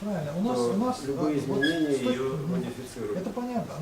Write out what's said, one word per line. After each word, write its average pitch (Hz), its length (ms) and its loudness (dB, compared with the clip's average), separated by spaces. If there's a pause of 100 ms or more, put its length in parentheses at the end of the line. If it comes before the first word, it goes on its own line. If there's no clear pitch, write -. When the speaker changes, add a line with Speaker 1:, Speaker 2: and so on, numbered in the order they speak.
Speaker 1:
Правильно. 170 380 -2
У 190 60 2
нас, 247 120 2
Speaker 2:
то 240 140 4
Speaker 1:
у 190 60 2
нас, 247 280 2
Speaker 2:
любые 151 320 2
Speaker 1:
э, 139 40 2
вот 143 180 0
Speaker 2:
изменения 151 320 4
Speaker 1:
с 135 80 4
точки 123 140 0
Speaker 2:
её 131 240 0
Speaker 1:
мгм. 151 160 -2
Speaker 2:
модифицируют. 123 680 -4
Speaker 1:
Это 202 120 -4
понятно. 233 520 -4